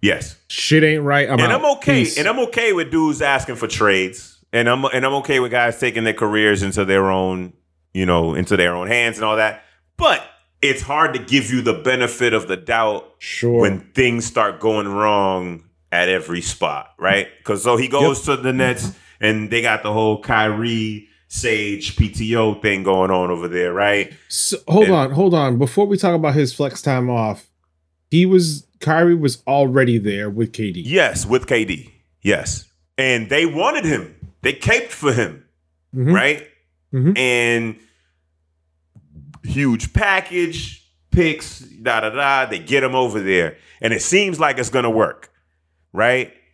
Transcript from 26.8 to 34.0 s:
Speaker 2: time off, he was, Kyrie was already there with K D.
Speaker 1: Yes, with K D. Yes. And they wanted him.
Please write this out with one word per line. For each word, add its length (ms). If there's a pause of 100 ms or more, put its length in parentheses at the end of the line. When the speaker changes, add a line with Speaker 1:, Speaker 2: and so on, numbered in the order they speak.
Speaker 2:
time 280
off, 380 (640)
he 160
was, 420 (140)
Kyrie 340
was 320
already 500
there 320
with 220
K 200
D. 100
Speaker 1:
Yes, 440
with 220
K 160
D. 260 (320)
Yes. 440 (320)
And 320
they 160
wanted 400
him. 300 (280)